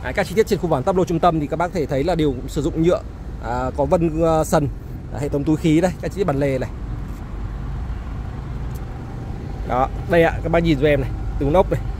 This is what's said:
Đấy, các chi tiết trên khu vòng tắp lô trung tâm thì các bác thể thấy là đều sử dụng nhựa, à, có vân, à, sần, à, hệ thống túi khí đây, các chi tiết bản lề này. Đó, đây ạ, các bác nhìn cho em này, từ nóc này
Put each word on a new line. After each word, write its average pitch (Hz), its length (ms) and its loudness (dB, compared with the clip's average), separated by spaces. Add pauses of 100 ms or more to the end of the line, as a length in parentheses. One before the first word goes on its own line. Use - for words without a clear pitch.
Đấy, 131 80 -4
các 196 140 0
chi 180 80 -8
tiết 214 120 6
trên 185 120 0
khu 180 80 -2
vòng 147 160 2
tắp 190 140 2
lô 185 80 4
trung 165 140 0
tâm 160 220 4
thì 143 60 -2
các 151 100 -2
bác 170 160 -2
thể 156 140 0
thấy 139 180 0
là 175 100 2
đều 151 200 2 (140)
sử 147 140 -4
dụng 160 200 0
nhựa, 170 180 4 (440)
à, 127 320 -2
có 143 80 2
vân, 165 400 2
à, 160 200 4
sần, 151 240 2 (460)
à, 110 60 -6
hệ 143 80 -2
thống 143 160 0
túi 156 120 4
khí 156 240 4
đây, 180 100 4 (120)
các 170 60 -4
chi - 100 -6
tiết 196 60 0
bản 139 160 2
lề 139 180 2
này. 123 120 -4 (3000)
Đó, 127 200 0 (220)
đây 170 120 6
ạ, - 200 2
các 160 100 -2
bác 170 60 4
nhìn 165 220 4
cho 151 60 4
em 143 140 4
này, 123 100 -2 (280)
từ 143 80 0
nóc 180 240 4
này 165 100 0 (200)